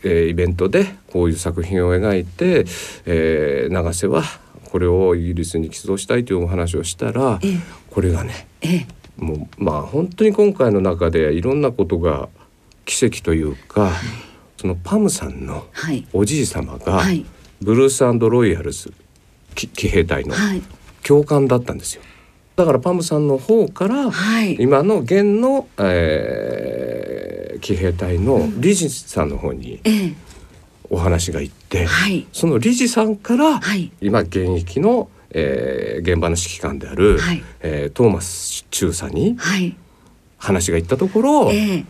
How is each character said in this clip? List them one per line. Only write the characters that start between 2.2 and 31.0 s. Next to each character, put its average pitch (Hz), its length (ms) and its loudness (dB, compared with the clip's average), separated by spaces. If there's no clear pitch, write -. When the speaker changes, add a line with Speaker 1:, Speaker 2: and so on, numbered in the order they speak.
Speaker 1:
て、 165 400 2
え 78 640 0
ー、 90 40 -2
永 85 200 -2
瀬 - 140 -2
は - 160 0
こ 92 80 -2
れ 87 80 2
を 90 280 4
イ 85 100 -2
ギ 87 100 -2
リ 85 100 -2
ス 85 140 -4
に 80 100 -4
寄 - 100 -14
贈 98 180 -4
し - 100 -10
た 120 100 0
い 123 80 0
と 95 80 -2
い 92 40 0
う 87 80 0
お - 20 -4
話 87 280 -2
を 71 80 -2
し - 120 -8
た 110 160 -4
ら、 120 320 0
Speaker 2:
え 196 60 0
え。 185 80 0
Speaker 1:
こ - 120 -2
れ 90 100 2
が 85 120 -2
ね、 - 240 -12
Speaker 2:
え 165 60 -4
え。 139 100 -4
Speaker 1:
も 80 320 -6
う、 - 40 -2
ま 82 100 0
あ、 73 80 -4
本 147 260 -2
当 180 160 0
に 214 100 6
今 208 200 4
回 123 180 4
の 101 100 4
中 85 300 2
で 80 220 2
い 85 80 0
ろ 127 120 0
ん 147 80 0
な 131 100 2
こ 101 140 0
と 87 140 0
が 73 300 -2
奇 - 200 0
跡 - 160 -2
と 82 140 0
い 80 80 0
う 73 120 -4
か、 - 260 -4
Speaker 2:
は 98 80 2
い。 - 20 -2
Speaker 1:
そ - 100 -6
の 90 80 -2
パ 87 220 -2
ム 208 120 4
さ - 180 -6
ん 65 180 -10
の - 260 -10
Speaker 2:
は 160 200 -8
い。 - 220 -6
Speaker 1:
お 98 120 4
じ 143 160 0
い 117 40 0
様 82 320 -6
が、 - 160 -2
Speaker 2:
は 175 180 2
い。 165 140 -2
Speaker 1:
ブ 104 140 2
ル 131 100 6
ー 135 40 6
ス& 131 140 2
ロ 120 160 4
イ 92 80 2
ヤ 85 80 -4
ル - 100 -6
ズ、 - 200 -14
き-、 - 120 -8
騎 - 200 -4
兵 87 180 2
隊 69 200 -4
の - 100 -6
Speaker 2:
は 202 200 0
い。 185 80 -6
Speaker 1:
教 147 200 6
官 143 240 2
だ 123 100 4
っ 123 60 -2
た - 100 -6
ん - 60 -8
で - 60 -14
す - 100 -10
よ。 - 60 -20
だ 170 60 4
か 147 60 4
ら 131 60 4
パ 180 140 0
ム 180 80 0
さ 165 160 -2
ん 151 100 2
の 135 120 2
方 214 300 2
か - 180 -2
ら、 254 240 0
Speaker 2:
は 220 320 0
い。 180 160 0
Speaker 1:
今 135 240 4
の 170 160 2
現 202 420 2
の、 269 260 0
え 58 1800 -4
ー、 - 40 -10
騎 - 160 -4
兵 87 160 0
隊 87 280 -2
の 120 280 2
理 170 180 4
事 170 160 -2
さ - 320 -6
ん 71 60 -2
の 69 100 -6
方 71 120 -6
に 60 320 -12
Speaker 2:
う 220 60 2
ん。 - 20 4
え 208 180 0
え。 147 40 -10
Speaker 1:
お 90 80 -2
話 85 320 0